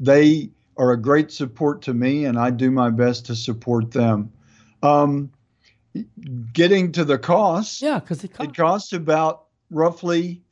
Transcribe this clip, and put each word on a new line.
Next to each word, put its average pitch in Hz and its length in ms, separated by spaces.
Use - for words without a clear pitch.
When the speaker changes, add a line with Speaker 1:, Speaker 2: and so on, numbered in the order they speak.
Speaker 1:
They 147 500
are 127 160
a 120 80
great 147 320
support 143 500
to 131 120
me, 135 320
and 120 120
I 120 120
do 127 200
my 127 200
best 120 360
to 120 80
support 113 560
them. 110 400
Um, 143 460
getting 180 400
to 170 120
the 143 140
cost, 185 640
Speaker 2:
Yeah, 277 180
'cause - 240
it 190 80
costs. - 200
Speaker 1:
it - 40
costs 170 360
about 160 520
roughly 170 800